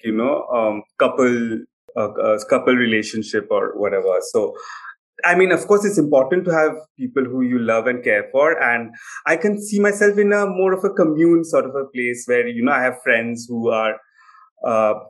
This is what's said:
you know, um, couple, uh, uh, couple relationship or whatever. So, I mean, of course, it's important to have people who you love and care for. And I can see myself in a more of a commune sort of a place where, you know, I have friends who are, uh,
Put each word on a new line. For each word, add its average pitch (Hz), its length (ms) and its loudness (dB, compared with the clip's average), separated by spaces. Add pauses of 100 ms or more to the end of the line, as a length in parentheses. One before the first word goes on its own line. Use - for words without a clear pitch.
you 113 80 -2
know, 120 360 -2
um, 110 360 -2 (140)
couple, 123 640 0 (360)
uh, 107 140 -4
uh, 107 280 0 (120)
couple 127 260 2
relationship 110 760 -2
or 101 260 -2
whatever. 98 400 0 (140)
So, 104 240 -2 (680)
I 175 120 2
mean, 185 160 4
of 170 160 -2
course, 208 180 4
it's 196 120 0
important 147 480 2
to 175 60 -2
have 156 220 2 (240)
people 127 260 -4
who 127 180 -4
you 123 180 0
love 113 280 0
and 123 160 -4
care 104 280 0
for. 151 300 2
And 117 320 0 (320)
I 156 120 2
can 208 240 -2
see 202 180 -4
myself 202 380 2
in 202 140 4
a 208 140 2
more 185 280 0
of 190 100 -4
a 196 60 2
commune 165 540 4
sort 139 220 0
of 131 100 -10
a 135 180 -4
place 120 320 -4
where, 123 220 2
you 120 160 -4
know, 135 80 2
I 131 120 0
have 127 200 -2
friends 117 440 0
who 117 220 -2
are, 110 280 0 (680)
uh, 110 280 2 (160)